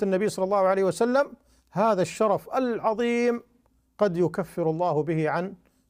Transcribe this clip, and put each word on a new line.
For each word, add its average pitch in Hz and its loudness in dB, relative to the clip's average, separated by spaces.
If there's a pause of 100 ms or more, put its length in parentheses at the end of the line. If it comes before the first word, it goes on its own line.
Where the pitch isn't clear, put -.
النبي 196 0
صلى 190 -2
الله 202 0
عليه 190 2
وسلم، 240 0 (400)
هذا 202 2
الشرف 202 0
العظيم 240 0 (540)
قد 190 2
يكفر 170 -2
الله 160 0
به 156 -2
عن 180 -4 (340)